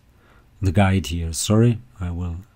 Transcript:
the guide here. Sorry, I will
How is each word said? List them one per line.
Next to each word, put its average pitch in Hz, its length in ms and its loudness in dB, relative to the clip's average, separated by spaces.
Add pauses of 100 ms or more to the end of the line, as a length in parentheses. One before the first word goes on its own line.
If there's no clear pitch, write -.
(600)
the 92 120 0
guide 95 360 2
here. 85 240 -6
Sorry, 110 480 2 (200)
I 90 100 -6
will 87 280 -6 (180)